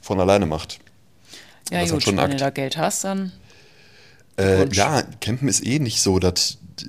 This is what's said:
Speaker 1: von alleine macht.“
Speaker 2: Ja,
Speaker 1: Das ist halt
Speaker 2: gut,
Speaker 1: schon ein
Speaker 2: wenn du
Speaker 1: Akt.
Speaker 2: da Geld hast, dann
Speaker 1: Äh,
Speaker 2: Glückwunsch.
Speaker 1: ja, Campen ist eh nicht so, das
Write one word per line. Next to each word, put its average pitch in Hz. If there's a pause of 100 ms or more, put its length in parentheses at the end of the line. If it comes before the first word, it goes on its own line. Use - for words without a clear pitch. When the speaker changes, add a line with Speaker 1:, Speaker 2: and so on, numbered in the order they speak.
Speaker 1:
von 95
alleine 98
macht.“ 78 (920)
Speaker 2:
Ja, 175
Speaker 1:
Das 175
ist 165
halt -
Speaker 2:
gut, 143
Speaker 1:
schon 101
ein -
Speaker 2:
wenn 143
du 139
Speaker 1:
Akt. 135
Speaker 2:
da 139
Geld 135
hast, 170
dann 190 (1040)
Speaker 1:
Äh, 95
Speaker 2:
Glückwunsch. 110
Speaker 1:
ja, 123 (180)
Campen 127
ist -
eh 131
nicht 120
so, 95
das 90 (300)